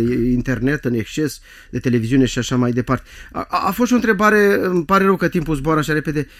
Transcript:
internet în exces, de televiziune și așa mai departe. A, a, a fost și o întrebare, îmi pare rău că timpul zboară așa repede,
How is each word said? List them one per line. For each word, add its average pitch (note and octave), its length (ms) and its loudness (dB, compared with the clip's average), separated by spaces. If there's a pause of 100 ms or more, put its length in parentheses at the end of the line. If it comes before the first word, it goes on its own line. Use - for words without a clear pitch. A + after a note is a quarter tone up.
(320)
internet B2 520 -2
în B2 100 -2
exces, C3+ 460 -4 (300)
de B2 80 -6
televiziune A#2+ 460 2
și A#2+ 140 -2
așa B2 180 -2
mai B2 160 2
departe. B2 360 -2 (240)
A, - 160 -8
a, F3 180 -2
a F#3+ 40 0
fost A3 180 0
și B3 60 2
o - 20 6
întrebare, G#3 680 4
îmi F3+ 200 0
pare F#3+ 200 2
rău G3 120 4
că E3+ 120 0
timpul D#3+ 260 -2
zboară D3+ 240 0
așa D3+ 140 -2
repede, D3+ 360 -4 (120)